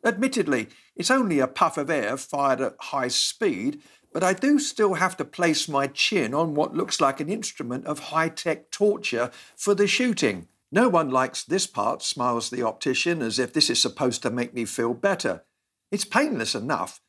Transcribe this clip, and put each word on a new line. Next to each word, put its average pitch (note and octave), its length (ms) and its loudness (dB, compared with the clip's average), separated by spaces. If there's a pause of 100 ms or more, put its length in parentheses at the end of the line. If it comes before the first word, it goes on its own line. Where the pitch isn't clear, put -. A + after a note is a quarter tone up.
Admittedly, F#3+ 640 0 (280)
it's - 160 0
only G#3+ 280 2
a B2+ 80 4
puff - 300 0
of C#3+ 120 -4
air C3 280 0
fired C#3 420 0
at C3 200 -2
high C3 280 -4
speed, D3+ 720 -2 (300)
but E3+ 120 -2
I F#3 100 4
do C#4 260 4
still G#3 360 0
have F3+ 220 0
to D3+ 80 -4
place E3 440 0
my C#3 180 0
chin C#3 460 0
on D#3 220 0
what D3 200 0
looks - 240 -2
like C3+ 220 2
an D3 80 -6
instrument C#3+ 560 -6
of D3 140 -6
high-tech D#3+ 720 -2
torture D#3+ 640 0 (240)
for - 180 0
the G3+ 140 4
shooting. C3 600 0 (240)
"No A#3 160 4
one E3 220 2
likes C3 340 0
this F#3 240 -2
part," - 340 -2
smiles A#2+ 480 0
the B2 140 -4
optician, C3 580 0
as A2+ 180 -2
if B2 120 0
this D3+ 180 0
is A#2+ 120 2
supposed - 420 0
to B2 60 0
make A#2+ 240 -4
me A#2+ 120 -2
feel A#2 280 0
better. A#2 500 0 (480)
It's - 140 -2
painless A3+ 500 0
enough A#2 540 -4